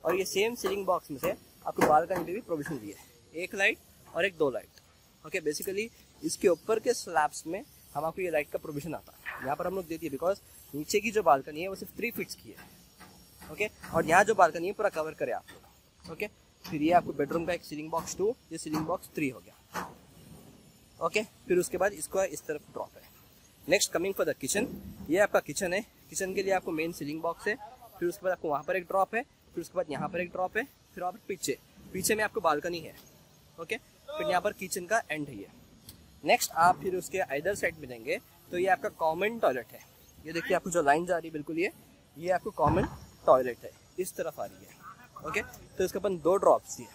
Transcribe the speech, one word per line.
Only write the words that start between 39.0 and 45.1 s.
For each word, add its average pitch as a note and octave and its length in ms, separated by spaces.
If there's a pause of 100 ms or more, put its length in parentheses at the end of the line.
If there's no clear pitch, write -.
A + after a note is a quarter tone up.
toilet B2+ 340
है, A#2 80 (380)
ये D#3 140
देखिए E3+ 240
आपको F3+ 140
जो E3+ 120
line D#3 240
जा F3 120
रही E3 100
है D#3+ 40
बिल्कुल D#3 260
ये, G3 120 (460)
ये E3+ 140
आपको F#3 220
common D#3 360 (380)
toilet C3 380
है, G#2+ 60 (280)
इस F3+ 180
तरफ D#3+ 240
आ A2 40
रही F#2+ 220
है, - 120 (480)